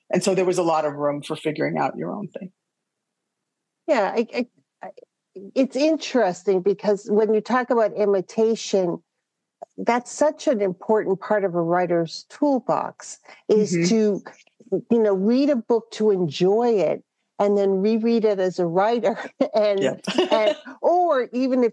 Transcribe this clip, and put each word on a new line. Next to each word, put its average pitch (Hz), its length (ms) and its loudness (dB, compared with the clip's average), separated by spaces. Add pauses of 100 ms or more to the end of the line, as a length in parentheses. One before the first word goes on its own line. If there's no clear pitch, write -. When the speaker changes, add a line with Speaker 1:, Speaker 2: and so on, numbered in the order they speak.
(120)
Speaker 1:
And 185 100 0
so 196 120 2
there 185 100 2
was 175 140 0
a 180 40 2
lot 160 220 0
of 143 100 -4
room 143 280 -2
for 156 140 -8
figuring 151 420 -4
out 135 180 -2
your 165 160 -8
own 202 160 -10
thing. - 240 -14 (1300)
Speaker 2:
Yeah, 233 280 2
I, 233 200 0
I, 247 120 -4 (360)
I, 190 60 -14 (680)
it's 262 220 0
interesting 226 840 0
because 196 480 0
when 214 240 2
you 214 60 2
talk 247 300 -2
about 220 240 2
imitation, 196 1080 0 (760)
that's 233 340 -2
such 302 360 -2
an 247 140 2
important 190 600 0
part 208 240 -2
of 175 100 -2
a 175 80 0
writer's 170 680 0
toolbox, - 880 -2 (300)
is 214 260 2
Speaker 1:
Mm-hmm. 170 140 2
Speaker 2:
to, 214 340 0 (680)
you 233 120 4
know, 208 120 2
read 240 360 2
a 277 60 2
book 226 360 -2
to 214 180 0
enjoy 190 680 2
it 147 240 -2 (360)
and 202 200 2
then 196 240 2
reread 226 420 0
it 208 140 0
as 185 200 -2
a 180 80 0
writer. 202 520 0 (220)
<laughs> 254 140 -2
And, 208 260 2
Speaker 1:
Yep. - 200 -2 (180)
<laughs> - 140 2
Speaker 2:
and, 220 240 2 (240)
or 320 520 2
even 254 320 0
if 226 80 2